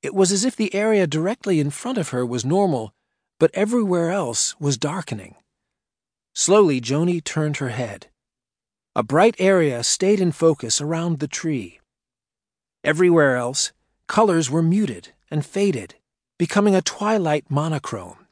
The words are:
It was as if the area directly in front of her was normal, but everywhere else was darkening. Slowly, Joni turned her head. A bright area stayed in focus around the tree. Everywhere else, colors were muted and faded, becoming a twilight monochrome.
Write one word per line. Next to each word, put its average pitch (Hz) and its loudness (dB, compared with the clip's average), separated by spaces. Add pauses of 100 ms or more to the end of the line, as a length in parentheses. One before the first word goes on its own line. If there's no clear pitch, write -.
It 147 -8
was 190 4
as 196 0
if 254 -2
the 214 -2
area 208 2
directly 165 -2
in 143 -2
front 240 -8
of 165 -4
her 123 -4
was 120 -4
normal, 147 0 (440)
but 160 4
everywhere 190 0
else 156 -4
was 143 -2
darkening. 139 -8 (960)
Slowly, 175 4
Joni 156 0
turned 151 -4
her 135 -6
head. 110 -8 (840)
A 127 -2
bright 165 2
area 165 2
stayed 196 0
in 180 2
focus 156 0
around 165 -4
the 151 -4
tree. 139 -6 (1040)
Everywhere 156 4
else, 123 -4 (340)
colors 170 2
were 165 0
muted 165 0 (180)
and 151 -4
faded, 170 -2 (420)
becoming 202 2
a 185 4
twilight 185 -2
monochrome. 139 -6